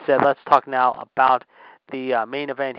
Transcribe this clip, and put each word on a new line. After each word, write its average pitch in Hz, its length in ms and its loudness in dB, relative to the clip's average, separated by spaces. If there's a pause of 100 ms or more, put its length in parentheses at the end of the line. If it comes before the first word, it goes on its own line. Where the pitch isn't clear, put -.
said, 131 180 2
let's 139 240 0
talk 139 200 2
now 127 260 2
about 131 520 0 (460)
the, 131 220 -6
uh, 113 120 -2
main 139 240 -8
event 131 300 -6